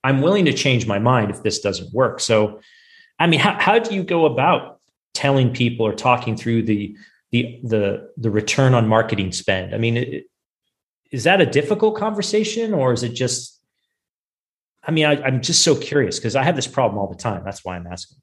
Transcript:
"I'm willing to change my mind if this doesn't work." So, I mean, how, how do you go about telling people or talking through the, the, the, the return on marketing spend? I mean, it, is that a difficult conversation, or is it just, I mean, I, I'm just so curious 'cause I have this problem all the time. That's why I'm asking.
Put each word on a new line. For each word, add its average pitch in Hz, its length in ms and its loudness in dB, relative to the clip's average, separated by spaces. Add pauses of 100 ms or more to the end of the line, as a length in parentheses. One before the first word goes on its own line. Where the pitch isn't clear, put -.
"I'm 135 180 2
willing 185 240 2
to 139 80 2
change 127 340 0
my 101 100 0
mind 113 320 2
if - 140 -8
this 104 160 -2
doesn't 95 340 -6
work." 120 260 0
So, 107 400 0 (600)
I 170 80 2
mean, 165 120 4
how, 185 200 2
how 220 200 2
do 226 160 -2
you 185 80 -4
go 170 220 2
about 135 560 0 (320)
telling 135 400 2
people 117 320 -2
or 104 80 0
talking 120 420 0
through 113 280 -2
the, 104 340 -2 (340)
the, 120 320 -2
the, 104 540 -2
the 113 140 -2
return 131 420 2
on 113 140 4
marketing 110 440 0
spend? 92 420 -4
I 107 40 -4
mean, 117 200 0
it, - 280 -6 (840)
is 131 140 -4
that 190 140 6
a 170 60 4
difficult 214 500 2
conversation, 214 800 -2
or 131 180 2
is 120 120 -2
it 117 100 -4
just, - 480 -6 (1200)
I 156 60 -4
mean, 156 140 4
I, 147 160 2
I'm 131 200 0
just - 220 0
so 156 120 4
curious 135 440 -2
'cause 113 160 -2
I 135 80 2
have 165 120 2
this 127 120 -4
problem 107 300 0
all 98 100 -2
the 87 80 -14
time. 95 300 -6
That's 98 180 -12
why 90 120 -8
I'm 87 120 -12
asking. 90 360 -16